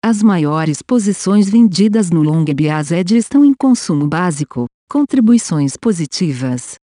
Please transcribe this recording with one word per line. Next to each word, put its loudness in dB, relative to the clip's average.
As 0
maiores 0
posições 0
vendidas 2
no 2
long 2
biased -2
estão 2
em 4
consumo 0
básico. -4
Contribuições 0
positivas. -4